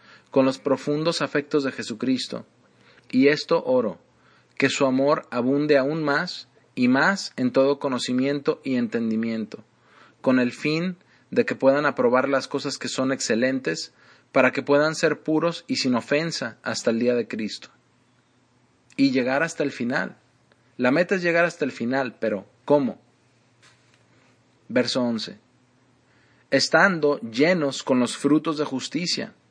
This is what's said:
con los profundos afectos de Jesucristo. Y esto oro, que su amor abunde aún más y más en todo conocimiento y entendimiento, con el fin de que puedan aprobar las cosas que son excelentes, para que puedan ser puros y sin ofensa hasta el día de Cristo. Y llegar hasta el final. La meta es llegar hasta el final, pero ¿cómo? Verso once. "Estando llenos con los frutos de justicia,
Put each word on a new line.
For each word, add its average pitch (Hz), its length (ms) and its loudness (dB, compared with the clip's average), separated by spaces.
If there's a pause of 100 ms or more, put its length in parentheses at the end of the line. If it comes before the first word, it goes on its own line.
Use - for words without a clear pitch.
(300)
con 131 160 2
los 135 140 -2
profundos 151 600 -2
afectos 143 420 -2
de 131 80 -4
Jesucristo. 120 760 -4 (640)
Y 131 200 4
esto 151 360 2
oro, 123 320 0 (600)
que 135 120 2
su - 160 0
amor 135 460 2
abunde 139 460 2
aún 151 260 0
más 151 440 -2 (280)
y 127 120 2
más 156 480 2
en 127 160 -2
todo 135 280 2
conocimiento 135 840 -2
y 135 120 -2
entendimiento, 113 880 -4 (580)
con 127 180 2
el 123 120 0
fin 165 460 -4 (340)
de 120 120 2
que - 120 -4
puedan 139 300 2
aprobar 127 440 2
las 135 180 0
cosas 139 300 -6
que 127 100 -8
son 131 240 -2
excelentes, 131 840 -2 (380)
para 127 200 4
que 135 100 -4
puedan 147 340 2
ser 151 260 0
puros 156 460 -2
y 131 100 -4
sin 127 180 0
ofensa 143 680 -4
hasta 117 300 -2
el 113 80 -2
día 120 160 2
de 113 120 -2
Cristo. 110 420 -8 (1300)
Y 139 160 2
llegar 131 320 0
hasta 165 200 -4
el 139 80 -2
final. 127 440 -4 (600)
La 123 140 2
meta 175 240 2
es 180 80 -2
llegar 170 200 2
hasta 160 220 -2
el 123 60 -4
final, 123 480 -2
pero 107 260 -2 (180)
¿cómo? 139 380 0 (1700)
Verso 123 320 0
once. 113 360 -4 (1120)
"Estando 156 680 4
llenos 139 640 0
con 127 160 2
los 120 160 0
frutos 151 420 0
de 151 60 -2
justicia, 131 680 -6 (180)